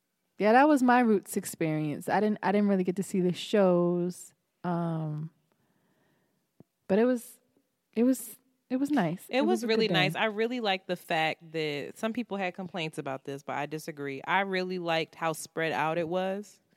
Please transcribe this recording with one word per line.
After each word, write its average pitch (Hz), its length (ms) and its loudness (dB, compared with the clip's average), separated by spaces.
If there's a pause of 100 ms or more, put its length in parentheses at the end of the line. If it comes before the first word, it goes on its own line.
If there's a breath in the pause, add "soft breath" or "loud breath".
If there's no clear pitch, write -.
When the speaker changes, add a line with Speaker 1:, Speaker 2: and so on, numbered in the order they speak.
(380)
Speaker 1:
yeah, 202 140 4
that 269 140 8
was 294 160 4
my 247 180 6
Roots 220 360 2
experience. 156 720 -4
I 175 100 2
didn't, 214 240 0
I 190 80 0
didn't 208 160 2
really 196 160 2
get 180 140 -2
to 190 80 -2
see 190 160 -2
the 180 120 2
shows. 180 1000 2 (320)
Um, 160 680 -4 (1600)
but 196 100 4
it 226 60 6
was, 247 200 0 (720)
it 220 100 2
was, - 320 0 (320)
it 254 80 -4
was 277 140 -2
nice. 185 380 0
Speaker 2:
It - 80 -4
Speaker 1:
It 269 60 2
Speaker 2:
was 330 160 2
Speaker 1:
was 226 60 -6
a - 20 -2
Speaker 2:
really 220 200 2
Speaker 1:
good 180 80 2
day. 185 60 4
Speaker 2:
nice. 180 160 2
I 202 100 0
really 226 340 -2
liked 190 280 -2
the 180 80 -2
fact 160 560 -2
that 151 440 -4
some 220 160 -4
people 214 240 -6
had 180 180 -4
complaints 175 440 -8
about 139 260 -8
this, 139 180 -10
but 127 140 -8
I 147 100 -4
disagree. 143 600 -10
I 180 140 2
really 185 380 -4
liked 165 360 -2
how 165 180 -2
spread 160 400 -4
out 156 260 0
it 165 100 -2
was. 190 500 -4 (180)